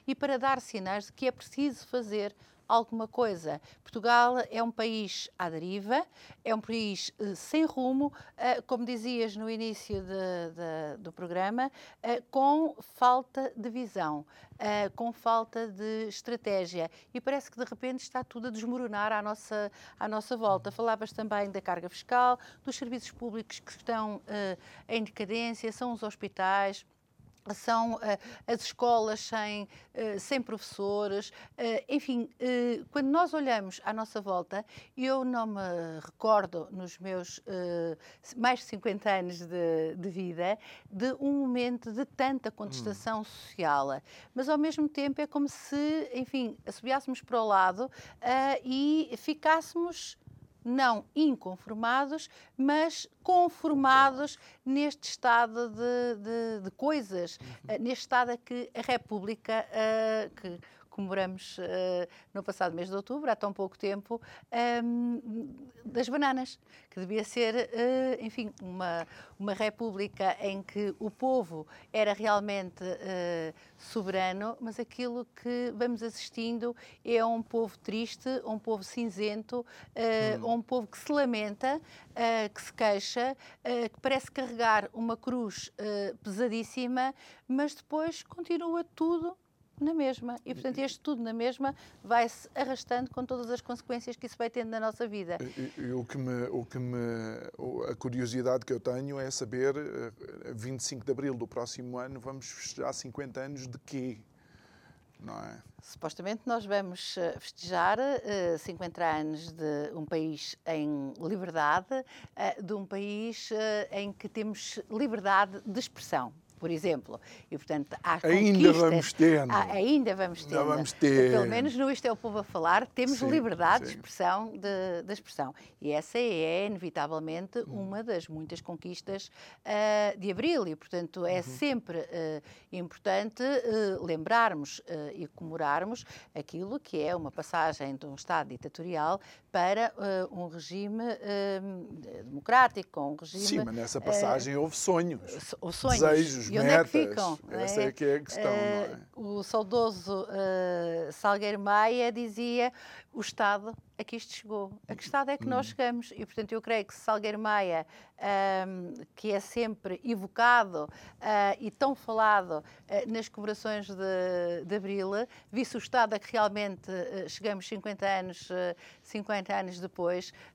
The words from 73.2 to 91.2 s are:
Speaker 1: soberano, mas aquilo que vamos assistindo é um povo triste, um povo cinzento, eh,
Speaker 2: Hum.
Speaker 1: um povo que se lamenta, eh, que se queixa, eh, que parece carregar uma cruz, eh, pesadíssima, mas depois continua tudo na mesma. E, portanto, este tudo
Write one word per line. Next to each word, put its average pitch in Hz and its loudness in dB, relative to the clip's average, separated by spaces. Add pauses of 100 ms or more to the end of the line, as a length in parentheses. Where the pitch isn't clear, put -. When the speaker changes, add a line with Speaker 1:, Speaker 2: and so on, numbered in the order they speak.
Speaker 1:
soberano, 190 -2
mas 226 -8
aquilo 240 -6 (160)
que 240 -2
vamos 240 0
assistindo 233 -6 (300)
é 226 4
um 226 0
povo 226 -2
triste, 220 -4 (160)
um 220 -4
povo 214 -2
cinzento, 214 -4 (300)
eh, 220 2
Speaker 2:
Hum. 233 2
Speaker 1:
um 233 0
povo 240 -2
que - -16
se - -8
lamenta, 254 2 (360)
eh, 226 2
que - -12
se - -14
queixa, 240 2 (260)
eh, 240 -2
que - -12
parece 269 0
carregar 233 2
uma 233 -2
cruz, 240 -4
eh, 202 -2
pesadíssima, 247 -2 (320)
mas 285 0
depois 311 -4
continua 339 -2
tudo 339 0 (440)
na 302 2
mesma. 254 0
E, - -8
portanto, 262 -4
este 269 -4
tudo 262 -2